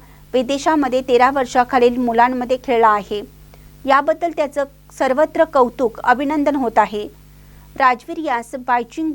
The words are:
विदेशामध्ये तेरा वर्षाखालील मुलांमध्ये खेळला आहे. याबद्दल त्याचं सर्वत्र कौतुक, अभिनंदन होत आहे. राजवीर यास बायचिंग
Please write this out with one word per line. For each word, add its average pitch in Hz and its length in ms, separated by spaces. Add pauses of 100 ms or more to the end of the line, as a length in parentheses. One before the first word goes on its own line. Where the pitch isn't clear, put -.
(340)
विदेशामध्ये 277 760
तेरा 247 220
वर्षाखालील 247 680
मुलांमध्ये 247 680
खेळला 233 240
आहे. 208 320 (640)
याबद्दल 302 520
त्याचं 285 280 (340)
सर्वत्र 302 460
कौतुक, 254 560
अभिनंदन 285 560
होत 233 220
आहे. 208 280 (680)
राजवीर 262 420
यास 262 360 (120)
बायचिंग 254 480